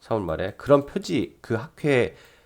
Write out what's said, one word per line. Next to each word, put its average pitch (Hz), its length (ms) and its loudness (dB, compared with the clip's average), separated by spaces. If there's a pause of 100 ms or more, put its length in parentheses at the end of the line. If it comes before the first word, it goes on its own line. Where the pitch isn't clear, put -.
삼월 110 240 -2
말에. 85 320 -4
그런 143 300 4
표지, 170 540 -4
그 - 140 -6
학회 127 640 0 (300)